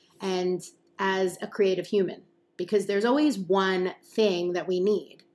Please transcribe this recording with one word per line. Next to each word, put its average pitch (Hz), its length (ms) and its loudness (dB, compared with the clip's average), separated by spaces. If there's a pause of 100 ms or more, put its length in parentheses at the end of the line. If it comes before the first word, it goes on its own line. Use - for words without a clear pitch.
(200)
and 180 420 -2 (380)
as 190 420 0
a - 60 -8
creative 185 400 0
human, 196 340 0 (360)
because 196 280 -2
there's 202 200 0
always 269 320 2
one 185 560 0 (100)
thing 180 500 0
that 175 140 -4
we 180 140 0
need, - 420 -2 (120)